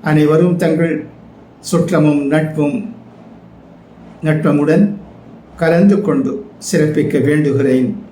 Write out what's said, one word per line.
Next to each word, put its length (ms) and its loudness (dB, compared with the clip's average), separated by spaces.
அனைவரும் 540 2
தங்கள் 500 -2
சுற்றமும் 540 0
நட்பும், 680 -2
நட்பமுடன் 720 0
கலந்து 440 4
கொண்டு 460 -4
சிறப்பிக்க 460 0
வேண்டுகிறேன் 760 0